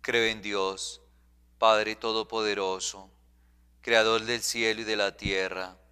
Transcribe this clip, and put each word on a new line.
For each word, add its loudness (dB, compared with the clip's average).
Creo 2
en -8
Dios, -4
Padre 4
Todopoderoso, -4
Creador 4
del -4
cielo 0
y -6
de -2
la 0
tierra. -4